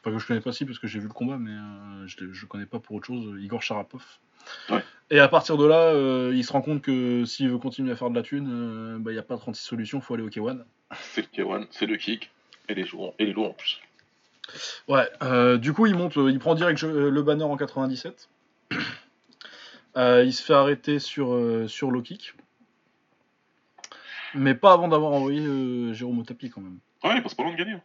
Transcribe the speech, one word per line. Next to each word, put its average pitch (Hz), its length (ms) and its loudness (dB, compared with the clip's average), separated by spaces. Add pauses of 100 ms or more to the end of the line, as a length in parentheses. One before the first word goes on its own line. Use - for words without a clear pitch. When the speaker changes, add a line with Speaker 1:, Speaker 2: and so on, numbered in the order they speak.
Speaker 1:
Enfin, 113 100 -6
que 110 80 -4
je - 80 -8
connais 113 140 -2
pas, 123 120 -6
si, 143 120 -6
parce 123 140 -10
que - 80 -10
j'ai 107 120 -8
vu 104 80 -8
le 107 60 -10
combat, 131 240 -4
mais, 113 140 -8
euh, 101 560 -14
je, 92 260 -14
je 92 140 -16
connais 101 180 -10
pas 113 140 -10
pour 110 180 -12
autre 104 100 -10
chose, 113 360 -10
Igor 110 200 -6
Sharapov. - 400 -8 (680)
Speaker 2:
Ouais. - 120 0 (280)
Speaker 1:
Et 147 100 8
à 139 80 10
partir 156 300 4
de 147 80 6
là, 160 260 6
euh, 131 420 2
il 127 120 2
se - 80 -10
rend 135 80 2
compte 147 180 -2
que 123 460 0
s'il 131 240 -2
veut 123 80 -2
continuer 127 340 -4
à 117 40 -6
faire 123 120 -4
de 117 60 -2
la 117 80 0
thune, 143 280 -6
euh, 113 480 -8
bah, 113 140 -8
y 113 60 -6
a 107 40 -10
pas 120 140 -8
trente-six 110 280 -10
solutions, 117 360 -6
faut 123 140 -8
aller 113 80 -4
au 110 80 -8
K - 80 -10
one. 120 260 -6 (480)
Speaker 2:
C'est - 240 -6
le 98 80 -2
K - 20 -2
one, 101 240 -6
c'est - 140 -6
le 107 140 -4
kick, - 320 -8 (400)
et 101 40 -4
les 92 100 -4
lourds, - 340 -10
et 107 80 2
les 98 80 -4
lourds 104 160 -2
en - 20 -16
plus. - 300 -6 (1040)
Speaker 1:
Ouais, 135 180 4 (160)
euh, 123 360 4
du 139 160 0
coup, 220 100 4
il 208 100 4
monte, 175 220 -2
euh, 135 140 6
il 135 80 2
prend 160 160 2
direct, 165 300 0
euh, 147 260 2
le 147 120 2
banner 151 220 2
en 143 140 -2
quatre-vingt-dix-sept. 131 720 -6 (400)
<clears throat> - 60 -6 (1200)
Euh, 123 280 8
il 127 80 2
se - 80 -6
fait 156 140 2
arrêter 143 460 4
sur, 131 340 -2
euh, 117 320 0
sur 135 240 -4
low 123 100 0
kick. - 340 -16 (2000)
Mais 135 180 4
pas 190 180 10
avant 175 140 6
d'avoir 156 240 4
envoyé, 139 300 0
euh, 127 520 -2
Jérôme 120 280 -4
au - 20 -8
tapis, 120 260 -12
quand 113 120 -14
même. 92 180 -16 (240)
Speaker 2:
Ouais, 208 140 2
il 240 80 0
passe - 100 -10
pas - 80 -6
loin 165 80 -2
de 165 80 -10
gagner, 202 140 -6
hein. 180 120 -12